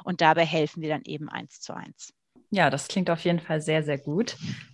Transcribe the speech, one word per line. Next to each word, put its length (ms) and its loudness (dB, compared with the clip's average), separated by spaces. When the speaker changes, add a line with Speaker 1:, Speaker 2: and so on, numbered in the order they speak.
Speaker 1:
und 180 -4
dabei 220 8
helfen 380 0
wir 80 -4
dann 140 -2
eben 260 -10
eins 320 -12
zu 140 -12
eins. 380 -16
Speaker 2:
Ja, 220 4
das 160 -4
klingt 240 0
auf 120 0
jeden 180 2
Fall 200 -2
sehr, 220 2
sehr 160 -2
gut. 380 -2